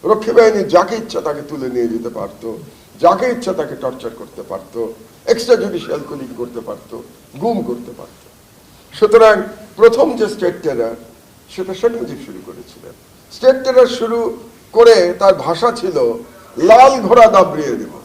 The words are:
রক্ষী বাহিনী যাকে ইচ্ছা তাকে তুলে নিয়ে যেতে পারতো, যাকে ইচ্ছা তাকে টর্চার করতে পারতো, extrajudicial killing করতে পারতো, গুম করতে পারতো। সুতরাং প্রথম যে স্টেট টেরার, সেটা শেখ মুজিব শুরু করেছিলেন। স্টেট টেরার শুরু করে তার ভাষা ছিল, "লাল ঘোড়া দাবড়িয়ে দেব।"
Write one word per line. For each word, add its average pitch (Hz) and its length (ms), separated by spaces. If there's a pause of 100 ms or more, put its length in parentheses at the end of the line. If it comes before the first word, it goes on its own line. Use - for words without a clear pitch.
রক্ষী 220 280
বাহিনী 214 320
যাকে 185 320
ইচ্ছা - 240
তাকে 147 280
তুলে 135 200
নিয়ে 120 200
যেতে 117 200
পারতো, 107 500 (420)
যাকে 190 300
ইচ্ছা 214 220
তাকে 135 240
টর্চার 127 420
করতে - 240
পারতো, 101 500 (340)
extrajudicial 190 720 (120)
killing 131 260
করতে 120 240
পারতো, 113 420 (380)
গুম 214 220
করতে 120 360
পারতো। - 300 (720)
সুতরাং 214 440 (340)
প্রথম 233 400
যে 214 120
স্টেট - 340
টেরার, 117 320 (560)
সেটা 185 240
শেখ 233 180
মুজিব - 340
শুরু 92 200
করেছিলেন। - 460 (400)
স্টেট 262 320
টেরার 254 220
শুরু 233 500 (360)
করে 214 460
তার 196 160
ভাষা 165 420
ছিল, 139 460 (340)
"লাল 240 440
ঘোড়া 220 260
দাবড়িয়ে 151 500
দেব।" - 120 (160)